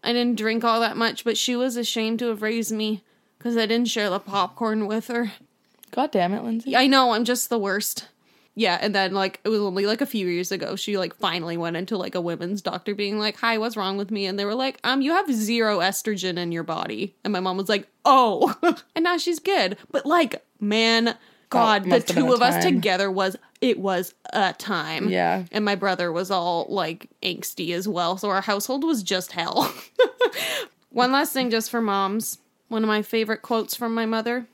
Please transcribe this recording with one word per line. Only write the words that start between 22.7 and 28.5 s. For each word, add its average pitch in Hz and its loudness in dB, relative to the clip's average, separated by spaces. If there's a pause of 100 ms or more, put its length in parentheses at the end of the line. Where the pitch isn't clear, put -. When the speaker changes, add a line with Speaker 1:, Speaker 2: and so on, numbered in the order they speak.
Speaker 1:
together 190 2
was, 190 0 (220)
it 247 2
was 185 -2 (180)
a 190 2
time. 165 -4
Speaker 2:
Yeah. 180 2
Speaker 1:
And 214 0
my 202 2
brother 185 0
was 180 -4
all, 175 0
like, 170 -4 (140)
angsty - -6
as 180 -4
well. 180 -2
So 208 -2
our 190 2
household 220 -2